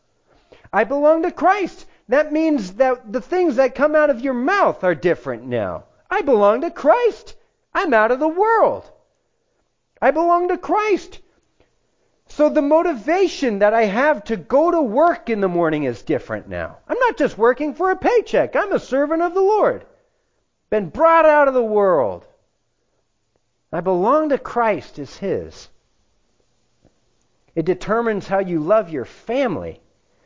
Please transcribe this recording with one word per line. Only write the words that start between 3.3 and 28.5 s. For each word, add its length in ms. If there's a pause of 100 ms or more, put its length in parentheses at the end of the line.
that 180
come 220
out 120
of 120
your 140
mouth 500
are 100
different 480
now. 440 (220)
I 140
belong 380
to 100
Christ. 640 (400)
I'm 180
out 200
of 80
the 80
world. 600 (1120)
I 120
belong 380
to 80
Christ. 600 (1120)
So 200
the 140
motivation 960
that 160
I 120
have 400
to 100
go 340
to 100
work 480
in 120
the 80
morning 340
is 200
different 460
now. 380
I'm 140
not 160
just 200
working 380
for 160
a 60
paycheck. 580
I'm 180
a 60
servant 440
of 120
the 60
Lord. 440 (840)
Been 180
brought 380
out 220
of 60
the 100
world. 600 (1500)
I 80
belong 480
to 100
Christ 640
as 160
his. 520 (1900)
It 80
determines 640
how 120
you 220